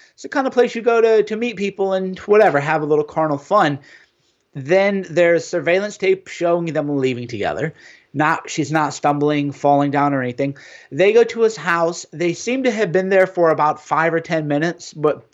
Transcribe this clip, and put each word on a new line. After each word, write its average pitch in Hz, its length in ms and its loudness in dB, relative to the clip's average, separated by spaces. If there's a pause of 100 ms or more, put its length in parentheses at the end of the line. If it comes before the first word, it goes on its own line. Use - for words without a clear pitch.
(140)
it's - 80 -20
the - 60 -12
kind 269 180 -2
of 262 60 -6
place 240 240 0
you 233 40 -6
go 233 200 2
to, 220 240 4
to 220 120 -8
meet 226 200 -6
people 196 360 -4
and 190 280 -4
whatever, 202 400 4
have 156 220 -2
a 151 40 -4
little 151 180 2
carnal 156 320 -2
fun. 147 440 0 (760)
Then 190 520 0
there's 170 360 2
surveillance 180 520 -2
tape 190 300 -2
showing 170 440 -2
them 143 240 -2
leaving 123 320 -2
together. 101 460 -6 (400)
Not, 151 340 -2
she's 143 240 -4
not 147 220 0
stumbling, 147 580 0
falling 143 380 2
down 143 240 0
or 131 80 -2
anything. 135 340 -4 (340)
They 185 220 2
go 233 120 6
to 226 180 -4
his 220 160 2
house. 170 520 -2
They 170 220 -2
seem 247 300 -4
to 254 80 0
have 208 200 -2
been 190 200 0
there 190 160 4
for 170 240 2
about 151 340 0
five 160 300 0
or 165 60 0
ten 160 280 -4
minutes, 160 460 -4
but, 147 400 -2